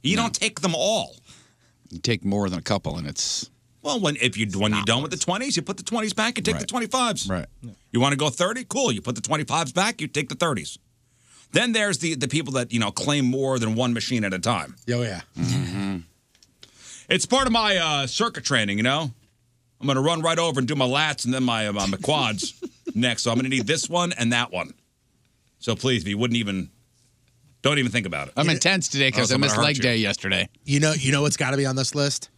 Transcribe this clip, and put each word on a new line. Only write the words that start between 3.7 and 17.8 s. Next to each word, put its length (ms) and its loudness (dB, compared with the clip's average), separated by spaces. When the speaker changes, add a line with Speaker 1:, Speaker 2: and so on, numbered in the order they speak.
Speaker 1:
Well, 180 -2
when, 200 0
if 160 2
you, 100 0
when 140 2
you're 80 0
Speaker 2:
not 60 -4
Speaker 1:
done 160 2
with 80 -6
the 60 -6
Speaker 2:
worth 60 -4
it. 20 -2
Speaker 1:
twenties, 320 -2
you 60 -2
put 140 -8
the 60 -16
twenties 300 -4
back 260 0
and 60 -6
take 100 2
Speaker 2:
Right. 60 -4
Speaker 1:
the 60 -8
twenty-fives. 640 -2
Speaker 2:
Right. 180 -2
Speaker 1:
You 80 4
wanna 160 4
go 140 2
thirty? 340 -2
Cool. 280 0
You 100 -2
put 140 -6
the 40 -8
twenty-fives 520 -2
back, 280 0
you 60 -6
take 220 -4
the 80 -8
thirties. 420 -2
Then 200 2
there's 260 2
the, 160 -2
the 140 -4
people 260 -2
that, 180 -2
you 80 0
know, 120 0
claim 340 0
more 320 2
than 160 2
one 180 2
machine 320 0
at 80 0
a 60 -2
time. 380 -2
Speaker 3:
Oh, 140 0
yeah. 180 -4
Speaker 2:
Mm-hmm. 600 -2
Speaker 1:
It's 180 2
part 200 4
of 60 2
my, 240 4
uh, 300 0